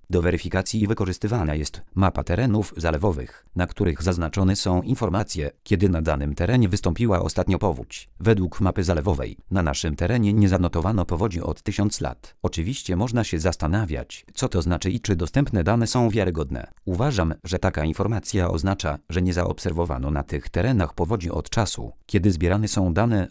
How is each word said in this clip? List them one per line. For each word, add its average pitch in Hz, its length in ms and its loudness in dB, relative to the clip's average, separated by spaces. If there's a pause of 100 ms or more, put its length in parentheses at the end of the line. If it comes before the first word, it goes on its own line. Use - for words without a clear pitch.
(100)
Do 87 120 2
weryfikacji 95 640 0
wykorzystywana 98 680 -2
jest 76 280 -6 (120)
mapa 90 300 2
terenów 104 520 0
zalewowych, 78 680 -2 (100)
na 90 100 0
których 82 360 -2
zaznaczone 92 540 0
są 90 260 0
informacje, 90 680 -2 (120)
kiedy 98 260 2
na 82 140 2
danym 73 320 -2
terenie 107 340 2
wystąpiła 90 540 0
ostatnio 90 360 0
powódź. 69 520 -4 (100)
Według 92 400 2
mapy 92 240 2
zalewowej 76 520 0 (140)
na 92 120 2
naszym 73 340 -2
terenie 101 360 2
nie 104 160 6
zanotowano 87 560 2
powodzi 87 360 -2
od - 220 -6
tysiąc 104 380 0
lat. - 420 -8
Oczywiście 87 540 -4
można 113 280 0
się 87 140 -4
zastanawiać, 82 960 -2
co - 140 -2
to 87 140 0
znaczy 82 280 0
i 117 100 -2
czy 101 160 0
dostępne 92 480 0
dane 113 220 2
są 120 220 2
wiarygodne. 80 580 0 (180)
Uważam, 95 500 0 (100)
że 85 140 -2
taka 85 260 0
informacja 95 640 0
oznacza, 85 480 -2 (100)
że 87 140 -2
nie 90 100 2
zaobserwowano 82 800 -2
na 73 120 0
tych - 260 -6
terenach 98 460 0
powodzi 85 360 -2
od - 200 -4
czasu, 76 420 -2 (140)
kiedy 98 260 4
zbierane 90 360 2
są 90 260 2
dane, 104 360 2